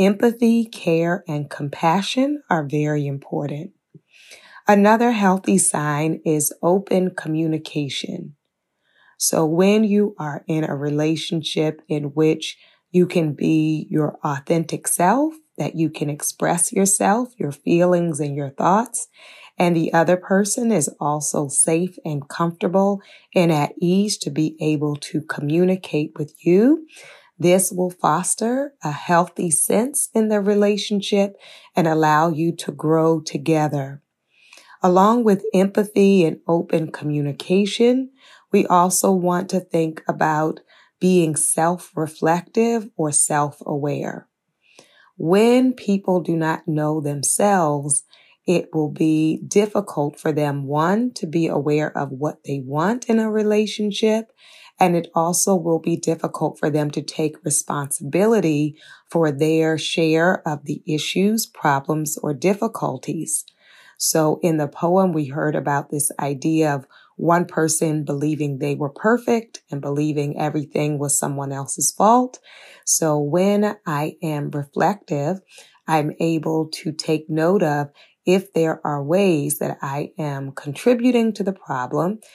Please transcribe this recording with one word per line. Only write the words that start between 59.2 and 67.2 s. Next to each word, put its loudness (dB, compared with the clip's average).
their 2
share 0
of -6
the -8
issues, 0
problems, -2
or -4
difficulties. -4
So 2
in 2
the -2
poem, 2
we -2
heard -2
about -2
this -2
idea 0
of -6
one 2